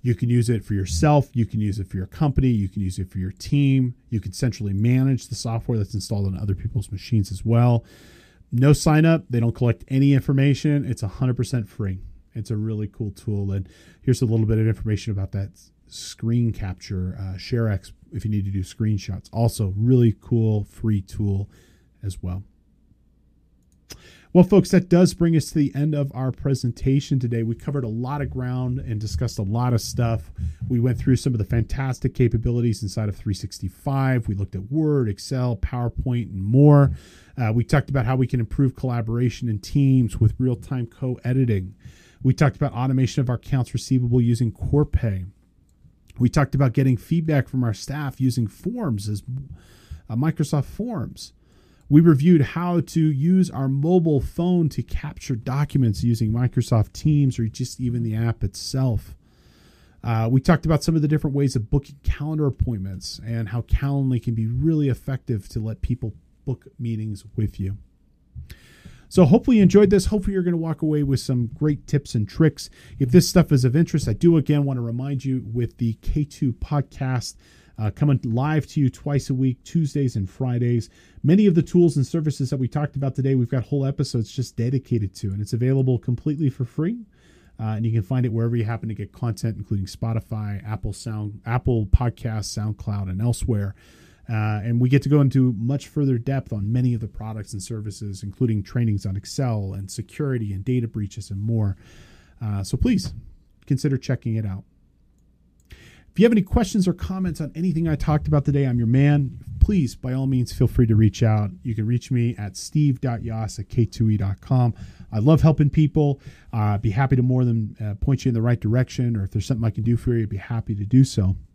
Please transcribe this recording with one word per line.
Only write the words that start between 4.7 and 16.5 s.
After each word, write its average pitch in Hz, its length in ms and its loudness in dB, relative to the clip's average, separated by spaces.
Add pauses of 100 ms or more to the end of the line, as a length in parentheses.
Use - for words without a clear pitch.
manage 127 540 2
the 117 80 -8
software 117 420 -4
that's 101 160 -4
installed 101 320 -4
on 92 120 -4
other 101 180 -2
people's - 360 -6
machines 101 400 -2
as 92 140 -10
well. 117 400 4 (680)
No 135 220 6
sign 156 320 4
up. 165 240 4
They 120 100 0
don't 117 160 2
collect 120 340 0
any 139 240 4
information. 139 720 2
It's 127 180 -4
a 104 40 -4
hundred 123 300 -2
percent 120 320 -4
free. 95 300 -6 (340)
It's 110 160 -10
a 110 80 -2
really 107 300 -4
cool 104 240 -8
tool. 98 400 -6
And 98 180 -6 (320)
here's 127 200 2
a 131 40 0
little 110 200 2
bit 110 120 2
of 110 100 2
information 107 440 -2
about 95 220 -6
that 101 200 -6
s-, - 180 -20 (160)
screen 117 640 -2